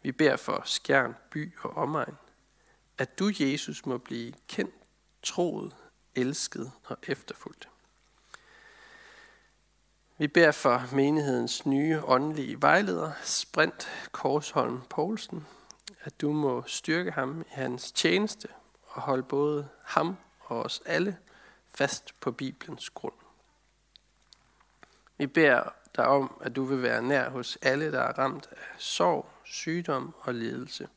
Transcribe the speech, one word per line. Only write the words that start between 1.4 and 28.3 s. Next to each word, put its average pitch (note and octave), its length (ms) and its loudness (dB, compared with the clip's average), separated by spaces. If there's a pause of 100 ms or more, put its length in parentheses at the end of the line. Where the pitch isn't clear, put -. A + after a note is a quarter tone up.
og - 160 -8
omegn, D3 400 -2 (800)
at - 220 -4
du, G3+ 200 2
Jesus, C#3+ 460 -2
må B2+ 120 -4
blive A#2 360 -8 (140)
kendt, - 260 -4 (500)
troet, - 520 -2 (400)
elsket B2+ 560 -4 (120)
og - 200 -12
efterfulgt. - 680 -12 (2500)
Vi D3+ 100 0
beder D#3+ 240 8
for B2+ 400 4
menighedens C#3 760 2
nye D3 380 2
åndelige C3 580 0
vejleder, E3 500 4 (120)
Sprint - 680 0 (220)
Korsholm C3 760 -2
Poulsen, F3 580 -6 (540)
at - 200 -10
du D3 100 2
må C#3+ 360 0
styrke E3+ 440 -2
ham D3 300 -4
i - 60 -10
hans B2+ 440 -6
tjeneste F#3 560 2 (360)
og - 180 -12
holde C3 220 0
både D3 440 0 (160)
ham E3+ 340 2 (220)
og A#2 240 -6
os - 220 -6
alle F3 320 0 (500)
fast - 520 -4
på B2 120 -4
Bibelens - 580 -10
grund. - 240 -10 (2000)
Vi C#3+ 100 0
beder C#3+ 360 6 (320)
dig - 120 4
om, C3+ 340 2
at B2 140 -4
du C3+ 80 0
vil C3 180 0
være A#2 200 2
nær B2+ 280 2
hos B2+ 320 -8
alle, D3 300 2
der B2+ 100 0
er B2 180 -2
ramt C3+ 320 -2